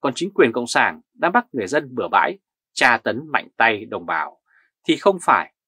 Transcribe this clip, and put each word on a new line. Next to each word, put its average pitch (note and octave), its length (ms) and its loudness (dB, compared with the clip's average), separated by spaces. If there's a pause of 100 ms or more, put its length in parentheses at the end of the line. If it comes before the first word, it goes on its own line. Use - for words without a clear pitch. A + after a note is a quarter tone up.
còn C3+ 140 -2
chính F3+ 200 -6
quyền C3+ 180 4
Cộng A#2+ 140 -4
sản G#2 340 0 (140)
đã E3 160 -2
bắt A#3+ 220 0
người A2 140 -4
dân C3+ 280 -4
bừa G2+ 140 -4
bãi, F#3 300 0 (340)
tra B2 240 4
tấn A#2 360 -6
mạnh A#2+ 240 -2
tay A#2 280 0
đồng G2 220 -10
bào D#2+ 340 -6 (480)
thì D#3 80 0
không F#3+ 260 0
phải G2+ 320 0 (120)